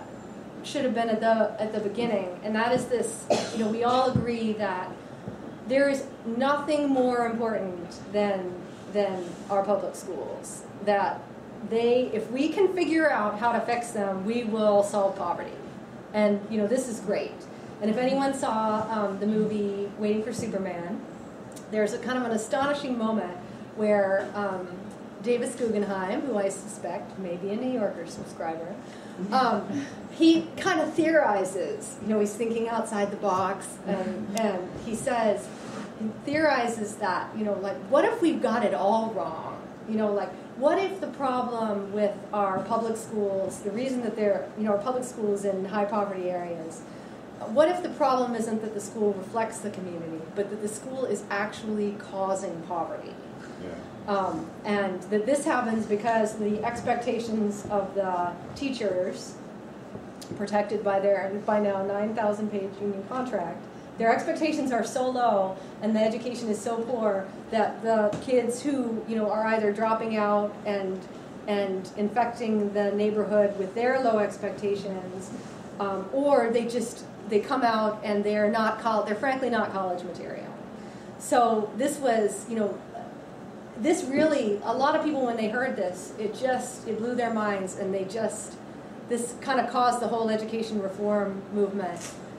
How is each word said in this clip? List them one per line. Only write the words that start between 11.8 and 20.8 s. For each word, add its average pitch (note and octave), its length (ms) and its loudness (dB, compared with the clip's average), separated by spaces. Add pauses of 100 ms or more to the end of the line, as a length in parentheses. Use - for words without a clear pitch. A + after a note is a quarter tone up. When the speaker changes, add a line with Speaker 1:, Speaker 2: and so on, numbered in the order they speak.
Speaker 1:
if A3 180 -2
we C#4 180 2
can F#4 260 4
figure D#4+ 360 4
out G#3 280 0
how A#3 140 2
to A3 80 2
fix A#3+ 300 -2
them, G3 340 -2
we A#3 200 0
will G#3+ 380 6
solve G3 340 2
poverty. F3 340 -2 (640)
And, G#3 280 4 (100)
you A3 80 0
know, G#3 80 2
this B3+ 220 2
is G#3+ 120 -6
great. E3+ 340 -2 (460)
And G#3+ 100 2
if A3 60 2
anyone C4+ 380 2
saw, A3 560 0
um, G3+ 300 0
the G#3 60 0
movie G3+ 720 2
Waiting G#3+ 240 2
for A#3 100 -4
Superman, F#3+ 680 -4 (680)